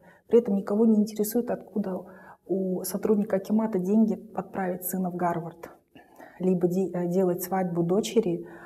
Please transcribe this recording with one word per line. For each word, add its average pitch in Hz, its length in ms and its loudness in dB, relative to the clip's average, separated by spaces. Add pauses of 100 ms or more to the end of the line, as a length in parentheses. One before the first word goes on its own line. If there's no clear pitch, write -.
(280)
при 233 120 6
этом 202 160 2
никого 208 300 2
не 220 140 6
интересует, 214 500 -2
откуда 190 560 -6 (400)
у 185 380 -2
сотрудника 202 540 0
акимата 214 420 0
деньги 196 400 2 (140)
отправить 185 520 -6
сына 185 240 -2
в 175 60 -8
Гарвард, 170 540 -4 (680)
либо 180 280 2
де-, 180 240 0
э, 175 160 -4
делать 180 360 0
свадьбу 175 400 -2
дочери, 180 640 0 (180)